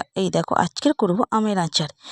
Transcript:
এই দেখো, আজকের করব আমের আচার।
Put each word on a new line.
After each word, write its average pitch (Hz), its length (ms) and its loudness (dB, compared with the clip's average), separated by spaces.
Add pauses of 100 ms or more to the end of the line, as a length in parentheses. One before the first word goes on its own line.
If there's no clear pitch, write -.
(160)
এই 190 140 0
দেখো, - 280 -2
আজকের - 360 2
করব 185 240 0 (140)
আমের 214 280 0
আচার। 165 300 -2 (220)